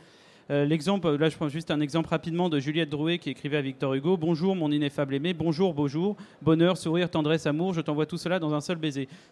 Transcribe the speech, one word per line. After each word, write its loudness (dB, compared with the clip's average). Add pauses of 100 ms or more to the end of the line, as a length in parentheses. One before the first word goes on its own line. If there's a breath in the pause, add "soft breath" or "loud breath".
(480 loud breath)
Euh, 2
l'exemple, 0
là 2
je 0
prends -4
juste -6
un 0
exemple 0
rapidement -2
de 0
Juliette -2
Drouet -2
qui -6
écrivait -4
à 0
Victor -2
Hugo : « 2
Bonjour 2
mon 0
ineffable 0
aimé, -2
bonjour, 2
beau 0
jour, -2 (260 loud breath)
bonheur, 6
sourire, 0
tendresse, 2
amour, 0
je 0
t'envoie 0
tout -8
cela -2
dans 0
un 0
seul -4
baiser. » -4 (240 loud breath)